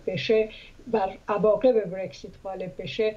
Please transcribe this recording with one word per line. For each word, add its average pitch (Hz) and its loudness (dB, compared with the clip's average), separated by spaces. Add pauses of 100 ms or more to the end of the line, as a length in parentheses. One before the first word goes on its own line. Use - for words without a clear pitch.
بشه، 214 2 (380)
بر 208 0 (180)
عواقب 214 4
برکسیت 185 -10 (120)
غالب 185 -8
بشه، 214 -2